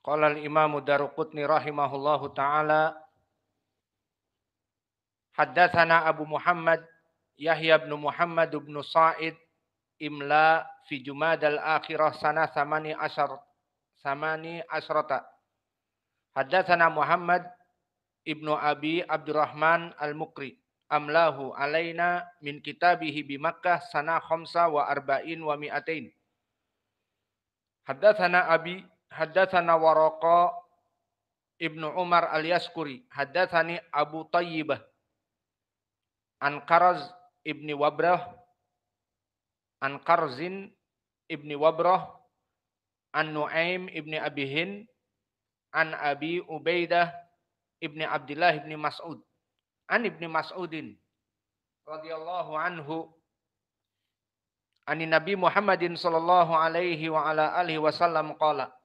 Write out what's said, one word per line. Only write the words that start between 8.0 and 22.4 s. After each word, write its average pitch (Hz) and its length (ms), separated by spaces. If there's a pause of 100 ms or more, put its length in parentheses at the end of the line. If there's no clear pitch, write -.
bin 147 320
Sa'id 160 480 (640)
imla 151 720 (160)
fi 143 160
Jumadal 147 560
Akhirah 151 560
sana 156 400
samani 156 400
asyar-, 143 480 (640)
samani 156 640
asyrata. 151 560 (1120)
Haddatsana 170 560
Muhammad 175 560 (800)
ibnu 151 240
Abi 151 480
Abdurrahman 156 960
al-Mukri 151 640 (320)
amlahu 147 640
alaina 170 720 (160)